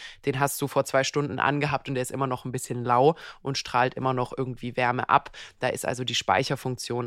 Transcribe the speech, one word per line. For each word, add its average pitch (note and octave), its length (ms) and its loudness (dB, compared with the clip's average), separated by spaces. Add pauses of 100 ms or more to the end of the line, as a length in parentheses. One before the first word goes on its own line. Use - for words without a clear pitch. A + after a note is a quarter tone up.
(260)
den C3 120 0
hast C#3 240 0
du C#3 60 -2
vor C#3 160 2
zwei C3+ 180 2
Stunden C#3+ 380 -2
angehabt C#3+ 480 0
und C3+ 80 -2
der B2 60 0
ist - 100 -6
immer C3 160 -2
noch B2+ 160 -4
ein B2+ 80 -6
bisschen B2 320 -6
lau B2+ 320 6 (260)
und C#3 160 -4
strahlt B2+ 360 2
immer C3 200 0
noch B2 220 -2
irgendwie B2 400 -6
Wärme B2 320 0
ab. - 240 4 (260)
Da B2+ 80 -2
ist - 180 -2
also B2+ 200 -2
die A#2+ 100 -4
Speicherfunktion B2+ 720 0 (220)